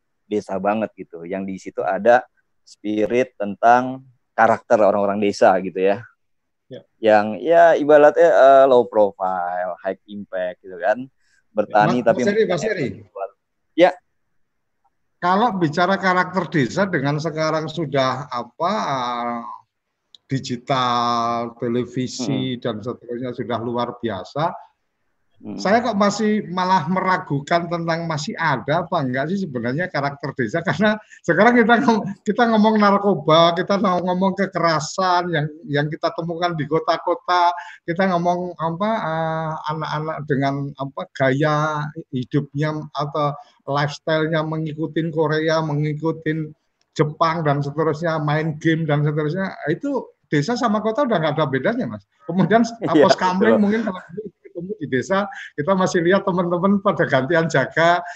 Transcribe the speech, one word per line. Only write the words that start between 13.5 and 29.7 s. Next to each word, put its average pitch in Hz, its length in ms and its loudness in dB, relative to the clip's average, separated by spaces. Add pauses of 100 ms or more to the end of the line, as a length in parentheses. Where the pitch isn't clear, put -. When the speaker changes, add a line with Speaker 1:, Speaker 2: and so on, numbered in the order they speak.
Speaker 1:
Ya. 170 160 6 (1300)
Speaker 3:
Kalau 196 380 2
bicara 180 420 2
karakter 180 540 0
desa 147 340 0
dengan 147 320 -2
sekarang 156 500 -2
sudah 139 640 -2
apa, 123 420 -6 (140)
eh, 120 560 -6 (880)
digital, 120 1300 -2
televisi 127 1000 -4
Speaker 1:
Hmm. - 20 -12
Speaker 3:
dan 120 200 -6
seterusnya 120 540 -10
sudah 117 260 -6
luar 120 360 -4
biasa. 117 540 -6 (920)
Speaker 1:
Hmm. 98 160 -10
Speaker 3:
Saya 214 240 2
kok 220 160 -2
masih 208 480 0
malah 185 400 0
meragukan 175 800 0
tentang 165 400 -4
masih 160 260 -6
ada 156 540 -2
apa 165 160 -2
enggak 131 240 -2
sih 196 160 -4
sebenarnya 135 480 -4